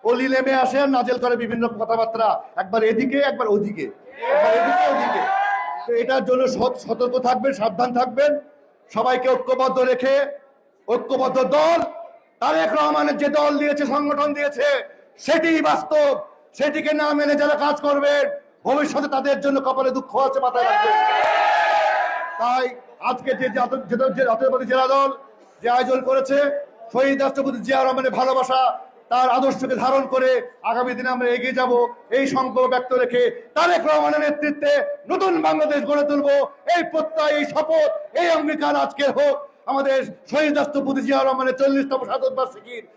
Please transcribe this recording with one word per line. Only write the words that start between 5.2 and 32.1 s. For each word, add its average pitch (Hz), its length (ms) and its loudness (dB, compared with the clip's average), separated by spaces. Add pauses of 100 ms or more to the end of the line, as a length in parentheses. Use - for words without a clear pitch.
তো 240 60 -2
এটার 240 320 0
জন্য 254 220 2
সত-, 254 300 -2
সতর্ক 247 420 -4
থাকবেন, 254 340 0
সাবধান 240 400 -2
থাকবেন। 269 460 0 (540)
সবাইকে 247 360 0
ঐক্যবদ্ধ 254 500 0
রেখে, 254 460 2 (600)
ঐক্যবদ্ধ 254 560 0
দল, 311 380 2 (580)
তারেক 320 340 0
রহমানের 294 440 0
যে 285 100 0
দল 294 300 2
দিয়েছে, 294 280 0
সংগঠন 285 480 -2
দিয়েছে, 285 340 -2 (500)
সেটিই 320 440 2
বাস্তব। 294 640 2 (280)
সেটিকে 302 400 -2
না 302 200 0
মেনে 294 220 2
যারা 294 200 2
কাজ 294 260 0
করবেন, 285 480 2 (340)
ভবিষ্যতে 285 440 0
তাদের 269 340 0
জন্য 277 200 0
কপালে 262 300 0
দুঃখ 262 240 -6
আছে, 269 240 0
মাথায় 247 260 0
রাখবেন। 415 300 2 (1400)
তাই 247 360 -2 (240)
আজকে 247 340 -4
যে 254 160 -2
জাত-, 247 400 -2
যে, 240 60 -2
যে 262 300 0
জাতীয়তাবাদী 254 400 0
জেলা 262 220 2
দল 269 300 2 (440)
যে 226 80 -2
আয়োজন 254 320 2
করেছে, 262 360 0 (560)
শহীদ 269 280 2
রাষ্ট্রপতি 269 360 -2
জিয়া 262 260 0
রহমানের 262 280 0
ভালোবাসা, 262 680 0 (300)
তার 254 200 2
আদর্শকে 262 460 0
ধারণ 262 320 0
করে 254 440 0 (120)
আগামী 247 300 -2
দিনে 254 160 -4
আমরা 247 200 0
এগিয়ে 247 240 -2
যাব, 240 340 2 (220)
এই 269 180 2